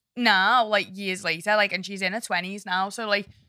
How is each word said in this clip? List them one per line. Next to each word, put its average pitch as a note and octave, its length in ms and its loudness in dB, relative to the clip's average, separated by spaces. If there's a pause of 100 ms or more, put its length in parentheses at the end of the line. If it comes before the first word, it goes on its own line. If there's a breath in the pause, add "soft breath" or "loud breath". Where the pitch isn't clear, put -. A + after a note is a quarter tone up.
(160)
now, A3+ 480 4
like, G3+ 320 0
years F#3+ 280 -4
later, E3+ 320 0
like, G3+ 160 2
and F#3 120 -4
she's G3 180 -8
in F#3 100 0
her A3 80 -6
twenties F#3 440 -6
now, F#3+ 240 -2
so, G#3+ 200 -8
like, G3+ 180 0 (220 soft breath)